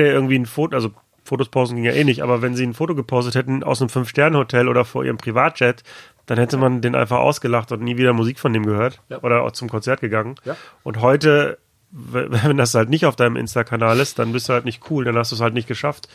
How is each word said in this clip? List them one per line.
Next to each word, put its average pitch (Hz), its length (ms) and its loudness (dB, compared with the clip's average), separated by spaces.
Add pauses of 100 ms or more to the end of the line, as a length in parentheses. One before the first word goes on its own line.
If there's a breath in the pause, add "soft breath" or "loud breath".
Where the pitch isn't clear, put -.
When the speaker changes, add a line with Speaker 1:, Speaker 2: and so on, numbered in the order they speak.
Speaker 1:
irgendwie 135 320 2
ein 123 80 0
Foto, 151 300 -4
also 113 160 -2 (320)
Fotos 127 240 -2
posten 123 280 0
ging 117 80 -2
ja 120 80 2
eh 147 120 2
nicht, 135 180 2
aber 123 200 0
wenn 123 120 -2
sie 123 100 -2
ein 120 100 -4
Foto 165 200 -4
gepostet 123 400 -2
hätten 131 300 -2
aus 127 160 -2
einem 127 80 0
Fünf-Sterne-Hotel 127 800 0
oder 123 160 2
vor 131 200 -6
ihrem 123 120 -2
Privatjet, 123 640 0 (440 loud breath)
dann 117 120 0
hätte 120 180 0
man 127 240 2
den 123 140 0
einfach 123 240 2
ausgelacht 123 540 0
und 110 100 -6
nie 120 140 -4
wieder 127 160 4
Musik 117 260 0
von 120 140 0
dem 110 120 0
gehört 107 440 -2
Speaker 2:
Ja. 127 140 -12
Speaker 1:
oder 120 200 2
auch 117 100 -4
zum 120 160 -10
Konzert 113 320 -4
gegangen. 110 440 -4
Speaker 2:
Ja. 131 120 -10 (260 loud breath)
Speaker 1:
Und 110 180 -8
heute, 143 580 4 (320)
w-, 123 380 -8
<laughs> 117 160 0
wenn 143 120 4
das 127 180 2
halt 113 160 2
nicht 160 160 2
auf 131 100 2
deinem 120 200 2
Insta-Kanal 117 640 0
ist, - 180 -4
dann 117 140 -2
bist 120 160 -4
du 135 40 0
halt 120 120 0
nicht - 260 -8
cool, 139 140 -2
dann 117 120 -2
hast 117 160 -2
du 120 40 -8
es 113 40 -6
halt 113 140 0
nicht 120 140 -4
geschafft. 143 460 -6